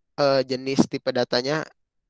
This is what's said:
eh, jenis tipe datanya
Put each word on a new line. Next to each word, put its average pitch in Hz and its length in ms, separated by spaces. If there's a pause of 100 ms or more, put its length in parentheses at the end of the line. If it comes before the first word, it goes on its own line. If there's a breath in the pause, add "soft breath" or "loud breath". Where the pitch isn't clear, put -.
(160)
eh, 139 320
jenis 131 400
tipe 131 240
datanya 127 480 (500)